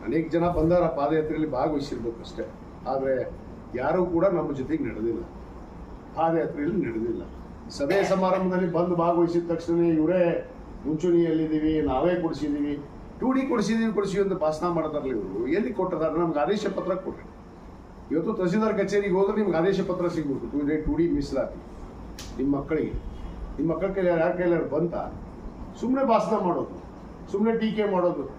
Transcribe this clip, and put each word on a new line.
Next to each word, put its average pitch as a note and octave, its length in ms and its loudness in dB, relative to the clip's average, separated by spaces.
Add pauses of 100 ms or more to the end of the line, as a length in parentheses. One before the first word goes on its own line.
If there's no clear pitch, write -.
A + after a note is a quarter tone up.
ಅನೇಕ D#3 260 0
ಜನ E3+ 160 4
ಬಂದಾರ E3 340 4
ಪಾದಯಾತ್ರೆಯಲ್ಲಿ D#3 680 2
ಭಾಗವಹಿಸಿರ್ಬೇಕಷ್ಟೇ, B2+ 920 -2 (440)
ಆದ್ರೆ C3+ 440 0 (440)
ಯಾರೂ E3+ 300 2
ಕೂಡ E3+ 200 2
ನಮ್ಮ D#3 300 2
ಜೊತೆಗೆ C#3 280 -2
ನಡೆದಿಲ್ಲ, A2 380 -2 (920)
ಪಾದಯಾತ್ರೆಯಲ್ಲಿ D#3 720 0
ನಡೆದಿಲ್ಲ. A2+ 380 -4 (460)
ಸಭೆ F3 340 2
ಸಮಾರಂಭದಲ್ಲಿ F#3 680 2
ಬಂದು F3 240 2
ಭಾಗವಹಿಸಿದ E3+ 560 2
ತಕ್ಷಣ E3+ 340 2
ಇವರೇ E3+ 680 4 (340)
ಮುಂಚೂಣಿಯಲ್ಲಿದ್ದೀವಿ, D#3 960 2
ನಾವೇ D3 400 2
ಕೊಡಿಸಿದ್ದೀವಿ, D3 540 -2 (440)
ಟೂ B3+ 120 2
ಡಿ C4 100 2
ಕೊಡಿಸಿದ್ದೀವಿ, A3+ 520 0
ಕೊಡಿಸಿದ್ದೀವಿ F#3+ 360 0
ಅಂತ E3 120 0
ಭಾಷಣ D#3 260 0
ಮಾಡ್ತಾರಲ್ಲ D3+ 440 -2
ಇವರು. G2+ 360 -4
ಎಲ್ಲಿ G#3+ 260 0
ಕೊಟ್ಟಿದ್ದಾರೆ? D#3+ 400 0
ನಮ್ಗೆ E3 260 0
ಆದೇಶ F#3+ 260 0
ಪತ್ರ - 280 -2
ಕೊಡ್ರಿ. - 340 -8 (840)
ಇವತ್ತು E3+ 220 2
ತಹಸೀಲ್ದಾರ್ F#3+ 440 2
ಕಚೇರಿಗೆ G3 380 2
ಹೋದ್ರೆ G3+ 220 4
ನಿಮ್ಗೆ F#3 200 2
ಆದೇಶ F3 240 4
ಪತ್ರ F3 260 0
ಸಿಗ್ಬೇಕು, C#3+ 800 -2
ಟೂ C#3+ 100 0
ಡಿ E3+ 120 4
ಮೀಸಲಾತಿ C#3+ 520 -2 (800)
ನಿಮ್ಮ C#3 200 2
ಮಕ್ಕಳಿಗೆ. C#3 560 -2 (440)
ನಿಮ್ಮ D#3+ 160 0
ಮಕ್ಕಳ F#3 140 0
ಕೈಲಿ F#3+ 200 2
ಯಾರ E3+ 240 4
ಕೈಲಿ F3 380 2
ಬಂತ? E3 260 0 (840)
ಸುಮ್ಮನೆ C4 260 2
ಭಾಷಣ G#3+ 300 4 (100)
ಮಾಡೋದು, - 320 -2 (540)
ಸುಮ್ಮನೆ A3 260 2
ಟೀಕೆ G#3+ 340 2
ಮಾಡೋದು F3 320 2 (160)